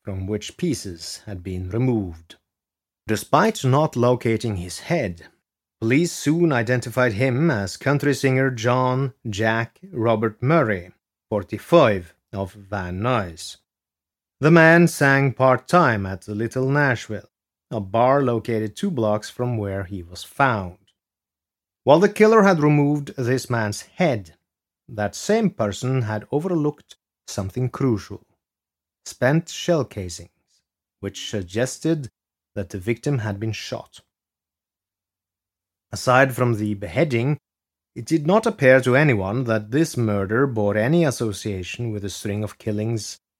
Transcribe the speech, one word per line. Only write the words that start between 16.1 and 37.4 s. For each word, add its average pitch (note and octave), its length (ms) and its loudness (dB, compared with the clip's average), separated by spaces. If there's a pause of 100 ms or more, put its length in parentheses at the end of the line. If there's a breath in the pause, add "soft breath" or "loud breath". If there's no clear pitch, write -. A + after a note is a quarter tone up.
the G#2 140 -10
Little B2 340 -2
Nashville, C3 600 -2 (420)
a A#2 80 -4
bar A#2 420 2
located A2+ 540 -2
two G3+ 160 -4
blocks G#2+ 400 -2
from B2 260 -4
where G2 280 -6
he F#2 180 -10
was F2 200 -18
found. G#2+ 540 -2 (1080)
While C#3+ 140 8
the G#3 200 2
killer G#3+ 240 8
had F#3+ 160 4
removed D3 580 2
this B2+ 320 -2
man's A2 320 -2
head, C3 540 -4 (520)
that G#2 280 -6
same A3 340 0
person B2 540 -2
had G#2+ 280 -4
overlooked D3+ 640 -4 (300)
something G#2 420 -4
crucial: A2+ 520 -2 (840)
spent D3+ 440 0
shell D#3 360 -2
casings, - 640 -14 (480)
which - 320 -10
suggested A#2 800 -4 (460)
that G2 140 -8
the G2+ 80 -10 (140)
victim C#3 280 -2
had G#2 200 -6
been G#2+ 160 -6 (120)
shot. - 340 -14 (1900)
Aside C3 440 4
from A#2+ 220 2
the G#2 180 -2
beheading, A#2 640 0 (560)